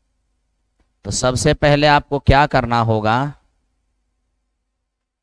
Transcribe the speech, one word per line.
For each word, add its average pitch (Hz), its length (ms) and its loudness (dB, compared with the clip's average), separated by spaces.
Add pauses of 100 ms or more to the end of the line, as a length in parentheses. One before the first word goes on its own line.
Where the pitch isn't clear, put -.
(1040)
तो 98 80 -10
सबसे 127 420 -2
पहले 147 320 0
आपको 147 340 0
क्या 139 260 4
करना 120 340 -2
होगा, 110 360 0 (2000)